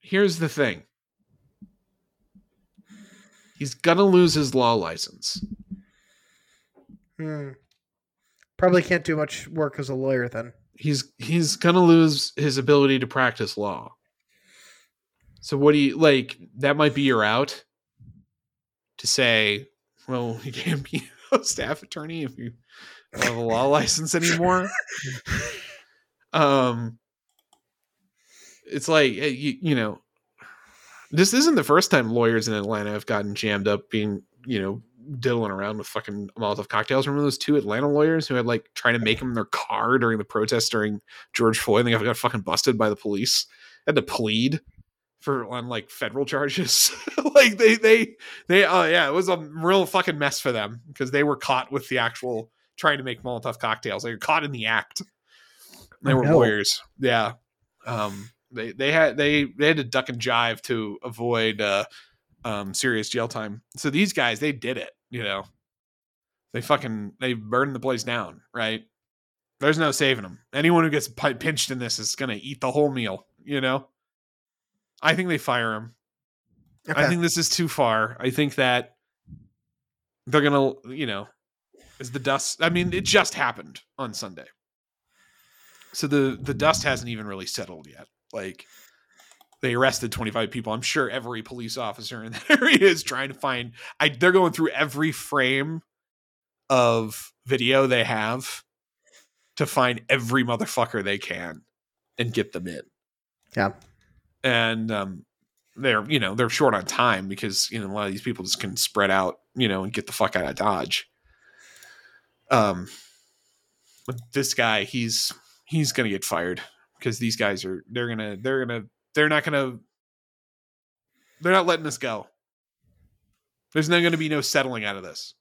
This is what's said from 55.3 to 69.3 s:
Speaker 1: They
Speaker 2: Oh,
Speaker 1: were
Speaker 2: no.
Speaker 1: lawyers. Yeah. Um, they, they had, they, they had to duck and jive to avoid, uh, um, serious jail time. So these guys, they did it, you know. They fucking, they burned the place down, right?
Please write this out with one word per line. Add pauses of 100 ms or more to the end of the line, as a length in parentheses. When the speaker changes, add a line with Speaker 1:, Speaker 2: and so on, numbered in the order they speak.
Speaker 1:
They
Speaker 2:
Oh,
Speaker 1:
were
Speaker 2:
no.
Speaker 1:
lawyers. (160)
Yeah. (540)
Um, (220)
they,
they
had,
they,
they
had
to
duck
and
jive
to
avoid,
uh, (600)
um,
serious
jail
time. (140)
So
these
guys,
they
did
it, (200)
you
know. (1080)
They
fucking,
they
burned
the
place
down, (100)
right? (800)